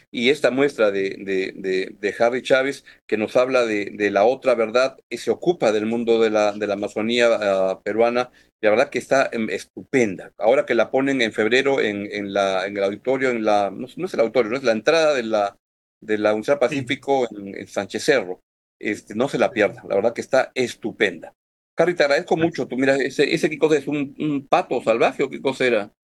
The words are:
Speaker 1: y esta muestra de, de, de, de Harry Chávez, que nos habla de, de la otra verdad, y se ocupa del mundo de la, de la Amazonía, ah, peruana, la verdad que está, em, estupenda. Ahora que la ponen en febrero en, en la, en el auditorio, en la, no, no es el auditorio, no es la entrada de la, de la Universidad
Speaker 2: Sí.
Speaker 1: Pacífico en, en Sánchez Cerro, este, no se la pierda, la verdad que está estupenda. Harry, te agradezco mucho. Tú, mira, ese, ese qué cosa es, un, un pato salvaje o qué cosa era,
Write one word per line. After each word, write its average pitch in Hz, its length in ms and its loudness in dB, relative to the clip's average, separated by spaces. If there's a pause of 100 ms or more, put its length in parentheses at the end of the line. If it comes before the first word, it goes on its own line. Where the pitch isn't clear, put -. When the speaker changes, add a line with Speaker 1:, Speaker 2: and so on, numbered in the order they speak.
(120)
Speaker 1:
y 120 180 0
esta 139 200 2
muestra 131 400 2
de, 98 300 -2
de, 95 360 -4
de, 95 440 -4
de 98 180 -4
Harry 120 240 0
Chávez, 135 420 0 (240)
que 107 100 -2
nos 107 180 -2
habla 127 300 2
de, 104 260 -2
de 104 180 0
la 101 140 4
otra 131 320 2
verdad, 117 420 0 (140)
y 120 60 -8
se - 120 -6
ocupa 135 420 0
del 107 140 0
mundo 113 340 0
de 113 120 2
la, 104 220 2
de 104 120 -6
la 101 80 -2
Amazonía, 110 580 0
ah, 95 520 0
peruana, 120 480 0 (320)
la 104 80 4
verdad 127 180 2
que - 80 -6
está, 135 340 2
em, 113 200 -4
estupenda. 98 880 -2
Ahora 135 260 4
que 131 80 -2
la 110 160 2
ponen 135 320 0
en 110 120 0
febrero 127 480 2
en, 104 300 -4
en 101 220 -8
la, 98 320 0
en 101 100 -8
el 101 80 -2
auditorio, 127 460 -2
en 113 160 -2
la, 104 240 2
no, 113 160 -12 (100)
no 165 100 -8
es - 100 -10
el 131 60 -2
auditorio, 113 280 2
no 123 80 -4
es 139 60 -8
la 120 80 2
entrada 151 420 2
de 131 80 -2
la, 107 340 -2 (460)
de 107 160 -2
la 104 140 2
Universidad 107 240 0
Speaker 2:
Sí. - 60 -2
Speaker 1:
Pacífico 135 680 -2
en, 101 260 -14
en 101 120 -12
Sánchez 101 340 -6
Cerro, 98 380 0 (420)
este, 107 320 -8
no 117 160 -2
se 151 80 -6
la 104 140 2
pierda, 101 360 0
la 98 60 -2
verdad 104 200 0
que 120 80 -8
está - 340 0
estupenda. 107 800 -4 (440)
Harry, 170 160 2
te 160 100 2
agradezco 147 340 0
mucho. 160 300 0
Tú, 123 80 -8
mira, 135 200 2
ese, 139 400 0
ese 160 160 0
qué 151 80 -10
cosa 156 180 4
es, 135 100 -4
un, 143 300 -4
un 143 300 -4
pato 160 340 0
salvaje 131 400 2
o 139 80 -2
qué 143 120 -12
cosa 131 260 -2
era, 107 240 0 (160)